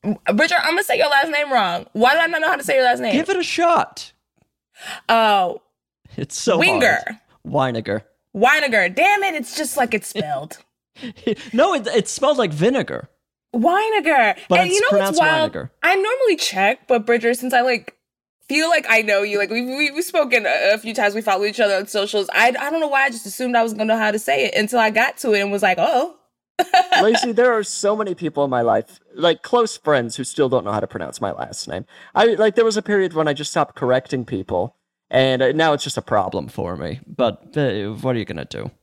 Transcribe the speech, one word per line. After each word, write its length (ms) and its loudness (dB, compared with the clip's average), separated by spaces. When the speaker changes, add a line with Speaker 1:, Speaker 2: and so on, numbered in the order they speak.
Speaker 1:
M-, 140 -4
Bridger, 260 2
I'm 120 0
gonna 120 0
say 140 -2
your 120 2
last 200 2
name 220 -4
wrong. 420 0
Why 200 4
do 60 2
I 80 2
not 140 -2
know 80 0
how 60 0
to 80 -8
say 120 -2
your 100 4
last 140 2
name? 140 -2
Speaker 2:
Give 160 0
it 80 0
a 60 -2
shot. 680 -2
Speaker 1:
Oh. 520 2
Speaker 2:
It's 220 -8
so 180 2
Speaker 1:
Winger. 500 4
Speaker 2:
hard. 120 -12
Weiniger. 160 -4
Speaker 1:
Weiniger. 580 2
Damn 300 2
it, 120 -4
it's 200 -8
just 220 -4
like 160 0
it's 140 -6
spelled. 560 -8
Speaker 2:
<laughs> 920 -8
No, 200 4
it, 140 -4
it's 240 0
spelled 260 0
like 140 0
vinegar. 580 -2
Speaker 1:
Weiniger. 800 2
Speaker 2:
But 100 4
Speaker 1:
And 100 2
Speaker 2:
it's 60 0
Speaker 1:
you 60 2
know 180 2
what's 180 0
Speaker 2:
pronounced 20 4
Speaker 1:
wild? 340 2
Speaker 2:
Weiniger. 160 -10
Speaker 1:
I 140 2
normally 420 0
check, 500 -2
but 180 0
Bridger, 280 2
since 200 -4
I, 80 4
like, 340 -2
feel 220 0
like 180 2
I 140 2
know 220 0
you, 160 -4
like, 100 -2
we, 160 -2
we, 260 -2
we've 120 -6
spoken 420 0
a, 280 2
a 40 0
few 160 -10
times, 220 0
we 60 -4
follow 240 0
each 140 -6
other 180 2
on 100 -4
socials. 460 -2
I, 160 4
I 200 -4
don't 120 -2
know 60 -2
why 180 2
I 40 0
just 160 -10
assumed 300 -4
I 80 4
was 100 -2
gonna 120 -4
know 120 2
how 140 0
to 80 -2
say 260 0
it 100 -4
until 240 0
I 120 4
got 280 0
to 140 0
it 80 4
and 100 -2
was 120 0
like, 160 2
"Oh." 380 0
<laughs> 420 2
Speaker 2:
Lacey, 300 2
there 220 4
are 100 0
so 320 -2
many 180 -4
people 300 -2
in 80 0
my 100 2
life, 380 0
like, 260 2
close 360 0
friends 400 0
who 60 -6
still 260 0
don't 160 2
know 80 -2
how 80 0
to 60 -4
pronounce 320 -10
my 120 -2
last 360 -10
name. 180 -8
I, 120 4
like, 200 2
there 100 4
was 120 0
a 60 -2
period 300 0
when 140 0
I 60 0
just 160 -8
stopped 260 -2
correcting 500 -2
people, 500 -6
and, 320 2
uh, 120 2
now 200 2
it's 100 -4
just 140 -8
a 60 -6
problem 440 -2
for 300 -8
me. 300 -8
But, 500 -4
uh, 440 -4
what 140 -2
are 40 -2
you 60 -6
gonna 200 -10
do? 240 -12